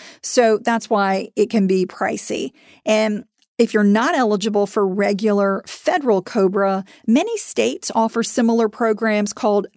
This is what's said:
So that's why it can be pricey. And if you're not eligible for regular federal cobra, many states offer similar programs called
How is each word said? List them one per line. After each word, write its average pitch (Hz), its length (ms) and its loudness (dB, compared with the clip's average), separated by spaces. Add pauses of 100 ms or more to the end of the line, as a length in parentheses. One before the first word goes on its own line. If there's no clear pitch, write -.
(220)
So 226 360 2
that's 226 320 -2
why 196 460 0
it 202 140 0
can 196 180 2
be 185 180 2
pricey. - 680 -6 (320)
And 214 400 0 (340)
if 233 160 2
you're 208 100 4
not 226 320 2
eligible 208 500 0
for 202 220 0
regular 202 800 0
federal 277 540 0
cobra, 196 640 0 (220)
many 370 300 2
states - 580 -4
offer 226 300 0
similar 233 440 0
programs 214 640 -2
called 208 440 -2